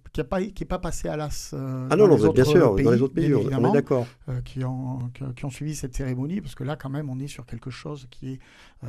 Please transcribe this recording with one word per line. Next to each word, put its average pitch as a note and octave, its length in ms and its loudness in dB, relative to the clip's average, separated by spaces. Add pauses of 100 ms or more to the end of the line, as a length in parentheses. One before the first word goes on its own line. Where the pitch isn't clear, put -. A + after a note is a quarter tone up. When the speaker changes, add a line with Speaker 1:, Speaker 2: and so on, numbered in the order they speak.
(140)
Speaker 1:
qui D#3+ 80 -2
a - 20 -2
pas, F#3 180 -2
qui G3 220 -6
est - 20 -8
pas F3+ 140 -4
passé E3+ 300 -6
à D#3 80 -4
l'as, D3+ 360 -8
euh, C3 360 -6
Speaker 2:
Ah C#3+ 80 2
Speaker 1:
dans G#3 60 8
Speaker 2:
non, G3+ 80 10
non, D3 40 10
Speaker 1:
les G#2+ 60 6
Speaker 2:
vous G#2+ 60 6
êtes - 60 4
bien B2+ 120 6
Speaker 1:
autres D3 80 4
Speaker 2:
sûr, C3+ 220 6
Speaker 1:
pays, C#3 100 4
Speaker 2:
dans - 60 6
les A2+ 100 6
autres C3+ 120 0
Speaker 1:
bien E3 120 0
Speaker 2:
pays, D3 80 4
on, A#2+ 60 4
on - 20 2
est - 20 0
Speaker 1:
évidemment, - 300 2
Speaker 2:
d'accord. C3 340 2 (220)
Speaker 1:
euh, B2+ 100 -4
qui B2+ 240 -8
ont, C3 360 -6 (140)
qui, C3 100 -14 (120)
qui - 80 -12
ont C#3+ 60 -6
suivi D3 260 -6
cette C3+ 180 -8
cérémonie, C3+ 460 -4
parce C#3+ 160 -10
que - 80 -10
là, C#3 140 -6
quand C3+ 120 -10
même, C#3+ 200 -6
on B2+ 100 -6
est C#3 80 -6
sur C3+ 180 -14
quelque A2+ 260 -10
chose C#3 380 -12
qui C3 220 -12
est, C3 80 -10 (460)
euh, - 40 -10